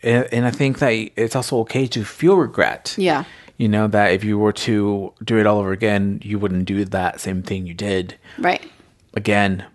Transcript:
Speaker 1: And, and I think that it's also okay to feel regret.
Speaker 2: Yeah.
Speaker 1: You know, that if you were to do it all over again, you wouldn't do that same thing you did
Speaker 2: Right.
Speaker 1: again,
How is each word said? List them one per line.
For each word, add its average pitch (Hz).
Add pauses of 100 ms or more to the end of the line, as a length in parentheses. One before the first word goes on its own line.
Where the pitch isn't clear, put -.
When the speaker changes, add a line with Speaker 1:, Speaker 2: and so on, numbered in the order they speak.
Speaker 1:
And, 120
and 120
I 123
think 131
that 127 (220)
it's 113
also 127
okay 127
to 113
feel 175
regret. -
Speaker 2:
Yeah. 175 (340)
Speaker 1:
You 113
know, 107
that 104
if 95
you 104
were 104
to 101 (120)
do 110
it 104
all 104
over 98
again, 101
you 104
wouldn't 92
do 98
that 92
same 95
thing 95
you 85
did 95 (220)
Speaker 2:
Right. - (540)
Speaker 1:
again, 101